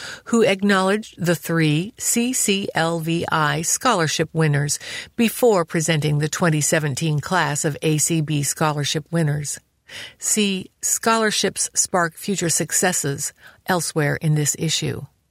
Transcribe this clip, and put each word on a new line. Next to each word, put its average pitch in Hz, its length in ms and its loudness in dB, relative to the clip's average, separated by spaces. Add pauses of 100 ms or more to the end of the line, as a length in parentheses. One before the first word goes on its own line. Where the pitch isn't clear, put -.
(260)
who 233 160 2
acknowledged 196 840 2
the 170 120 2
three 160 640 0
C 240 360 0
C 196 400 0
L 165 260 0
V 165 320 -2
I 151 300 0
scholarship 170 720 0
winners 147 460 2 (360)
before 220 480 4
presenting 156 540 0
the 151 100 0
twenty 156 340 0
seventeen 151 580 0
class 147 440 0
of 151 180 -2
A 156 160 2
C 165 240 2
B 147 220 0
scholarship 147 680 -2
winners. 147 480 -2 (580)
See 196 540 -2 (100)
Scholarships - 920 0
Spark 170 420 0
Future 175 340 -2
Successes 156 840 -2 (340)
elsewhere 160 500 0
in 151 180 2
this 147 240 0
issue. 156 440 -2 (280)